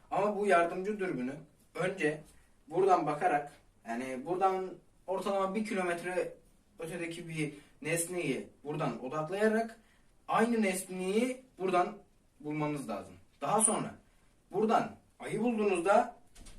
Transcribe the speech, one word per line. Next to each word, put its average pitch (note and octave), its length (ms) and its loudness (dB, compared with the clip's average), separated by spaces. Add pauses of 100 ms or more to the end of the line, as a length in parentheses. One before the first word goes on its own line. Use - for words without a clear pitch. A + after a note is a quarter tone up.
(100)
Ama G3 260 2
bu G#3 100 0
yardımcı F#3 540 4
dürbünü C#3+ 340 -4 (400)
önce D#3 500 -2 (440)
buradan E4+ 380 4
bakarak, - 460 0 (360)
yani C3 380 -6
buradan F#3 480 0 (320)
ortalama F#3+ 480 -2
bir A3 100 -2
kilometre F3+ 720 -2 (440)
ötedeki E3 500 -8
bir D#3 260 -4 (280)
nesneyi E3 680 -4 (160)
buradan C3+ 400 -4
odaklayarak G3 760 0 (480)
aynı A3 340 4
nesneyi F#3+ 800 0 (140)
buradan F3+ 400 0 (420)
bulmanız D3 480 -4
lazım. F#2+ 260 -8 (260)
Daha G#3 200 2
sonra G#3+ 340 2 (560)
buradan A3 460 2 (220)
ayı G#3+ 240 -4
bulduğunuzda G#3 720 4 (420)